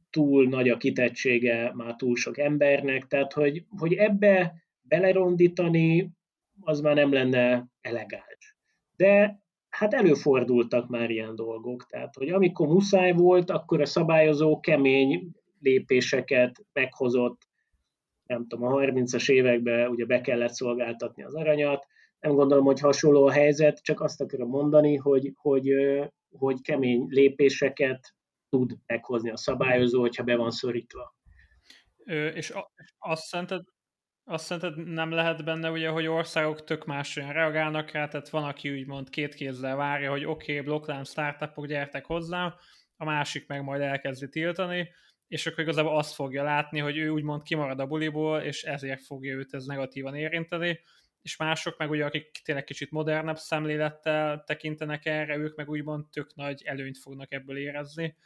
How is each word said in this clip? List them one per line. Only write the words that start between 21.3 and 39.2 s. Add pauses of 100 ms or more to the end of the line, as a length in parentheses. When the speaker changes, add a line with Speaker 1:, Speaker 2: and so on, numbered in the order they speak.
Speaker 1:
aranyat. (340)
Nem
gondolom,
hogy
hasonló
a
helyzet,
csak
azt
akarom
mondani,
hogy,
hogy,
ö, (240)
hogy
kemény
lépéseket (340)
tud (140)
meghozni
a
szabályozó,
hogyha
be
van
szorítva. (920)
Speaker 2:
Ö,
és
a-,
és
azt
szerinted, (600)
azt
szerinted
nem
lehet
benne,
ugye,
hogy
országok
tök
máshogy
reagálnak
rá,
tehát
van,
aki
úgymond
két